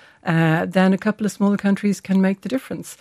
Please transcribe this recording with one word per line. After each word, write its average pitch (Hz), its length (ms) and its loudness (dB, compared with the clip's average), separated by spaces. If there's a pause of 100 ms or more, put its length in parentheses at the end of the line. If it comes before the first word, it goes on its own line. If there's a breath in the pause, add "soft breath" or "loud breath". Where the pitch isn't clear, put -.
(240 soft breath)
Uh, 165 420 2
then 185 280 2
a 185 40 0
couple 214 280 -4
of 196 80 -4
small 202 240 0
countries 202 420 0
can 190 220 0
make 190 200 0
the 202 80 -10
difference. - 520 -8